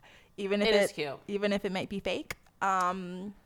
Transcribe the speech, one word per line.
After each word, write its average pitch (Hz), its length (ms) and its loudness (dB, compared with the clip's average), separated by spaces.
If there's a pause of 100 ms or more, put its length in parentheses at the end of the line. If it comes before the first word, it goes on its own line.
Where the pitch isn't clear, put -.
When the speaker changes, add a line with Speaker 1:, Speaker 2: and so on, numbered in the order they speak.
(360)
Speaker 1:
even 202 260 0
if 220 60 4
Speaker 2:
It 214 60 6
is 202 160 6
Speaker 1:
it, - 40 -14
Speaker 2:
cute. 147 320 -6
Speaker 1:
even 202 260 0
if 196 120 -2
it 190 80 -2
might 190 160 -4
be 196 100 -6
fake. 196 380 -4 (260)
Um, 185 720 -2 (120)